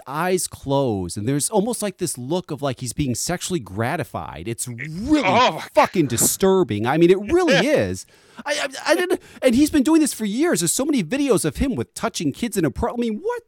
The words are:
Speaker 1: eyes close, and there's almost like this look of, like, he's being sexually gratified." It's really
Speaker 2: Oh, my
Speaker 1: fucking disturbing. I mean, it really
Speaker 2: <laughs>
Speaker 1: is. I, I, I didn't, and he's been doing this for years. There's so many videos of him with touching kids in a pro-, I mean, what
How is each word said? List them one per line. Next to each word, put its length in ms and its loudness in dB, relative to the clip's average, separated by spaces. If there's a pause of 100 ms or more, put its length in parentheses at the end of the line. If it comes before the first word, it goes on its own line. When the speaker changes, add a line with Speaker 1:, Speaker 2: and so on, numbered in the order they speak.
Speaker 1:
eyes 400 -2
close, 680 -2
and 100 -4
there's 220 -2
almost 320 0
like 160 -6
this 200 -6
look 340 -6
of, 100 -8
like, 180 -4
he's 140 -8
being 220 -2
sexually 440 -4
gratified." 880 -6
It's 200 -6
really 580 -2
Speaker 2:
Oh, 280 4
my 220 -8
Speaker 1:
fucking 320 4
disturbing. 800 2
I 100 2
mean, 140 8
it 80 6 (120)
really 240 4
Speaker 2:
<laughs> 120 4
Speaker 1:
is. 380 0 (400)
I, 80 -4
I, 380 -4
I 40 6
didn't, 260 0 (220)
and 100 4
he's 160 4
been 140 2
doing 160 4
this 140 2
for 120 -6
years. 360 0
There's 120 0
so 120 -2
many 180 0
videos 420 0
of 120 -4
him 180 0
with 180 -6
touching 380 -4
kids 260 -6
in 80 0
a 60 0
pro-, 220 -4
I 40 -8
mean, 220 -2
what 280 -6